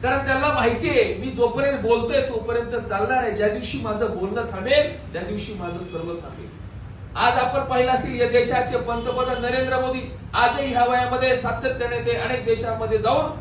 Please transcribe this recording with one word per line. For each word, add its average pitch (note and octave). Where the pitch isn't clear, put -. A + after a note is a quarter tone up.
कारण C4+
त्यांना C4+
माहितीये, A#3+
मी B3+
जोपर्यंत B3
बोलतोय A3
तोपर्यंत A#3
चालणार G#3+
आहे, A3
ज्या G#3
दिवशी -
माझं G#3
बोलणं G#3
थांबेल, B3
त्या E3+
दिवशी G#3
माझं F3
सर्व E3+
थांबेल. E3+
आज B3
आपण B3+
पाहिलं B3+
असेल, B3+
या A#3+
देशाचे B3
पंतप्रधान B3
नरेंद्र C4
मोदी B3+
आजही B3+
ह्या A#3+
वयामध्ये B3
सातत्याने A#3+
ते A#3+
अनेक A#3
देशांमध्ये A3+
जाऊन C#4